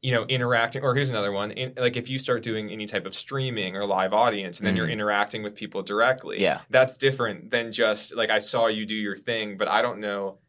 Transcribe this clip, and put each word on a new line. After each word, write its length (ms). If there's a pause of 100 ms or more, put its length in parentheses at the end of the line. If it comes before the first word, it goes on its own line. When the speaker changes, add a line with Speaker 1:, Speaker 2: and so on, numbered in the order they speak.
Speaker 1:
you 80
know, 140
interacting. 580
Or 140
here's 140
another 200
one. 220
In, 260
like, 180
if 140
you 80
start 240
doing 300
any 140
type 200
of 80
streaming 640
or 100
live 260
audience, 460
and 80
then 80
you're 120
Speaker 2:
Mm-hmm. 80
Speaker 1:
interacting 500
with 100
people 300
directly, 580
Speaker 2:
Yeah. 280
Speaker 1:
that's 280
different 540
than 180
just, 460
like, 120
I 120
saw 260
you 180
do 120
your 200
thing, 400
but 120
I 120
don't 200
know. 380 (100)